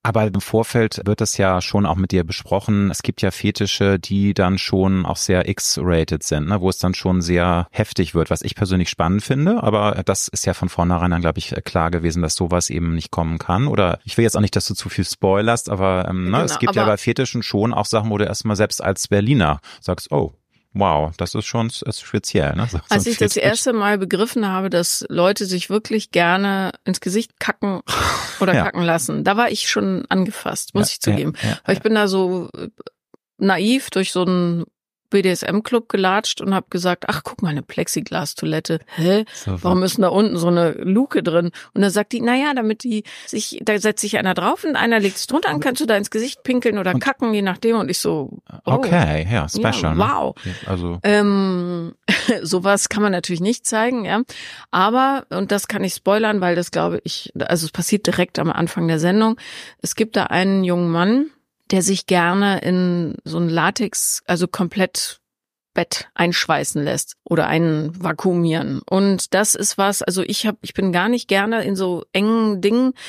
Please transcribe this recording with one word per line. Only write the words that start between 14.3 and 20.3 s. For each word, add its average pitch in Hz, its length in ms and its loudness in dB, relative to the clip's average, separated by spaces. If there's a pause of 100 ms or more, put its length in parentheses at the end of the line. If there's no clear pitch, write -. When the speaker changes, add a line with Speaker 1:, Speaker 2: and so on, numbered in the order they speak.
Speaker 1:
auch 101 40 4
nicht, 104 140 2
dass 92 100 0
du - 80 -6
zu - 160 -8
viel - 160 -2
spoilerst, 104 640 0
aber, 95 400 0
ähm, 92 160 -2
ne, 92 60 0
Speaker 2:
Genau, 117 120 2
Speaker 1:
es - 140 -2
gibt 120 180 2
ja 110 80 2
Speaker 2:
aber 107 100 4
Speaker 1:
bei 101 40 0
Fetischen 120 460 -2
schon 110 300 0
auch 104 120 0
Sachen, 110 240 0
wo 104 80 0
du 101 80 2
erstmal 107 300 -2
selbst 101 260 0
als - 280 -2
Berliner 101 500 4 (220)
sagst, - 300 -6
oh, 71 200 0 (480)